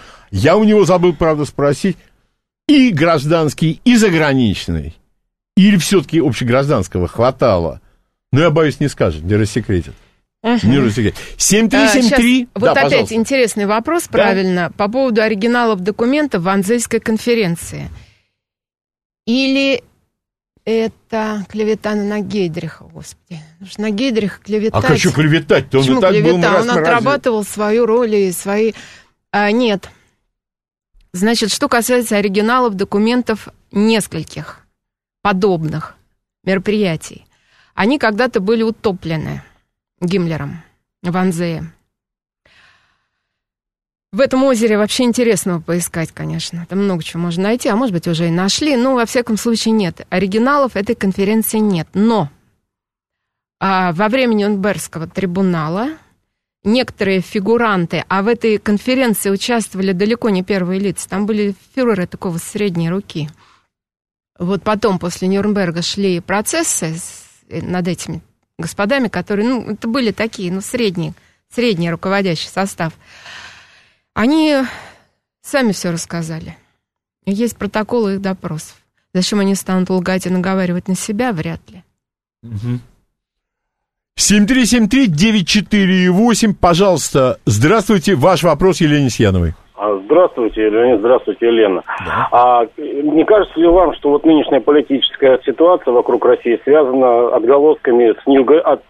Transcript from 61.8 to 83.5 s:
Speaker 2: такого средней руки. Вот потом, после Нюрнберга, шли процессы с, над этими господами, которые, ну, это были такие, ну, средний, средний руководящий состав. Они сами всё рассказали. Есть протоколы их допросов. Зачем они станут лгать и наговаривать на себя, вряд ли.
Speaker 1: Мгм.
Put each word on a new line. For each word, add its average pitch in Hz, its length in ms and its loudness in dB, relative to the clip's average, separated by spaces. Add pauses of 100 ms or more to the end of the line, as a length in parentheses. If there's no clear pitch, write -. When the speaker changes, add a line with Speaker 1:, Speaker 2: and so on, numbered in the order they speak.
Speaker 2:
такого 170 300 -8
средней 175 520 -4
руки. 180 400 -6 (1120)
Вот 185 240 -4
потом, 208 360 0
после 180 280 -6
Нюрнберга, 196 540 0
шли 185 400 -2
процессы 202 760 -4
с, - 300 -16 (240)
над 175 380 -6
этими 165 340 -8 (360)
господами, 214 520 -4
которые, 202 380 -4
ну, 247 240 -4
это 214 160 -8
были 233 240 -2
такие, 202 400 -8
ну, 190 100 -6
средний, 185 520 -6 (400)
средний 180 380 -2
руководящий 190 580 -4
состав. 185 440 -6 (1200)
Они 285 480 2 (800)
сами 254 300 -2
всё 175 180 -6
рассказали. 165 640 -10 (680)
Есть 220 320 -2
протоколы 202 600 -2
их 196 60 -8
допросов. 185 540 -8 (380)
Зачем 180 260 -2
они 196 140 2
станут 185 380 -2
лгать 185 340 -2
и 185 60 -4
наговаривать 180 560 -2
на 185 80 -2
себя, 226 380 -4
вряд 165 360 -8
ли. 180 140 -20 (580)
Speaker 1:
Мгм. 117 400 -8 (1300)